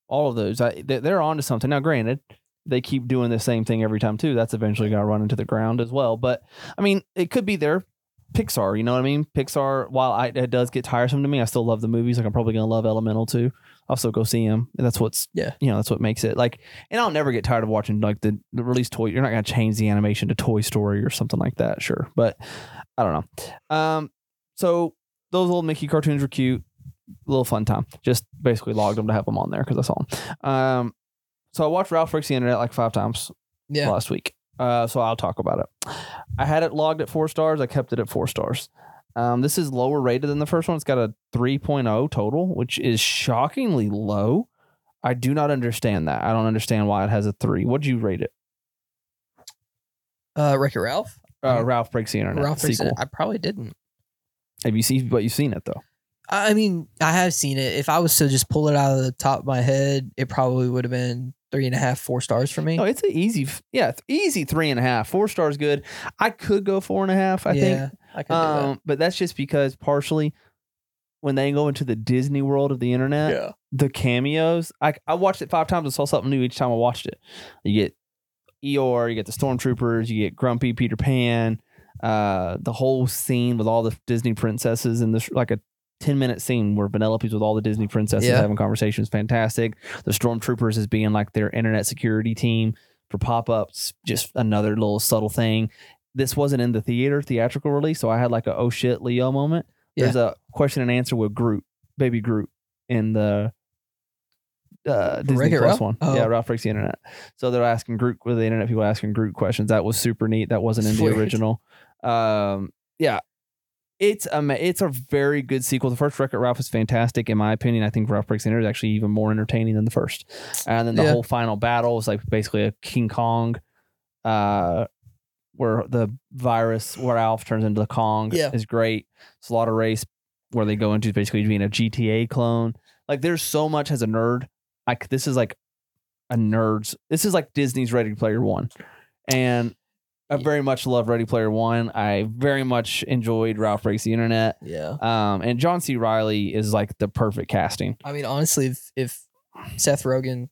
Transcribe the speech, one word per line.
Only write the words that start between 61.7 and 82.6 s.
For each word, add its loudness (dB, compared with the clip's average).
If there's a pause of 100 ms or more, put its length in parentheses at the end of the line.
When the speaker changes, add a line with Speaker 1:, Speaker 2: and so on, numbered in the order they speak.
Speaker 2:
a -2
half, 0
four -4
stars 0
for -4
me. 0
Speaker 1:
No, 2
it's 0
an 2
easy, 0
f-, -8 (100)
yeah, 2
th-, -12
easy 0
three 0
and 0
a 2
half. 2
Four 0
stars 0
good. 0 (340)
I 2
could -2
go 0
four -2
and 0
a 4
half, 0
I 2
Speaker 2:
Yeah, 2
Speaker 1:
think. 0 (160)
Speaker 2:
I -6
could -4
do 2
that. 2
Speaker 1:
Um, -4
but 0
that's 0
just -4
because 0
partially 0 (880)
when 0
they 2
go 2
into -2
the 0
Disney 0
world 2
of -4
the 0
internet, 2
Speaker 2:
Yeah. -4 (200)
Speaker 1:
the 2
cameos, 0 (100)
I, 2 (100)
I 0
watched 0
it -10
five 2
times 0
and -4
saw 0
something 4
new 2
each 0
time 2
I 2
watched 2
it. -10 (440)
You 4
get -2 (680)
Eeyore, 2
you -2
get -4
the -8
Stormtroopers, 0
you 0
get -4
Grumpy, 0
Peter 0
Pan, 2 (400)
uh, 0
the -4